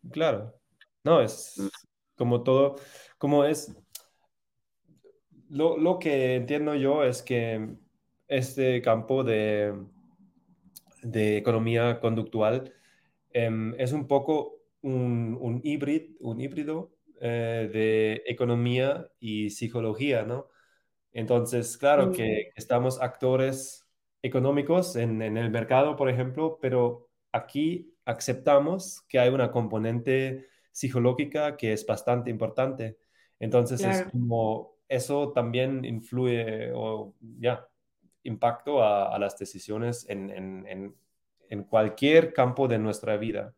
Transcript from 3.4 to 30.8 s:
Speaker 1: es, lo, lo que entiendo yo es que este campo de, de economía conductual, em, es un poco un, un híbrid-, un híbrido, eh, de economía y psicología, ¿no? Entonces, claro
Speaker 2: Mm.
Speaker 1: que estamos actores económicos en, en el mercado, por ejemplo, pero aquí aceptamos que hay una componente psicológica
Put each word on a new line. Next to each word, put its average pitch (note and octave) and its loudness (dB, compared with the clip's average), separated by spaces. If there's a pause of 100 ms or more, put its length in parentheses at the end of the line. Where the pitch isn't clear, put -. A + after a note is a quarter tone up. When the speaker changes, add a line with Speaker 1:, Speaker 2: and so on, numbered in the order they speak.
Speaker 1:
es, D3+ -2 (1700)
lo, D#3+ 2
lo F3 4
que C3+ 2
entiendo D3 0
yo C#3 2
es B2 0
que A2+ -2 (520)
este B2+ 0
campo A#2 2
de, G#2+ 0 (1300)
de G#2+ 2
economía A#2 0
conductual, A2+ 0 (600)
em, A2+ -2
es C3 -2
un D3 -2
poco C#3 0 (200)
un, B2 -2
un B2 -4
híbrid-, D3 -4
un A#2+ -6
híbrido, D3+ -8 (280)
eh, A#2 -2
de A2 2
economía B2 0 (100)
y G#2+ -4
psicología, A#2+ -2
¿no? B2 -8 (640)
Entonces, A#2 0
claro C#3 4
Speaker 2:
Mm. - -
Speaker 1:
que A2 -2
estamos B2+ 0
actores C3 -2 (340)
económicos C#3+ 0
en, A2+ -2
en A2 -4
el A#2 -2
mercado, C3 2
por C3+ 2
ejemplo, C3 -2
pero B2 0 (220)
aquí D#3+ -4 (120)
aceptamos C#3+ 0
que C3 2
hay B2 6
una C3 0
componente A#2+ -2 (240)
psicológica C3+ 0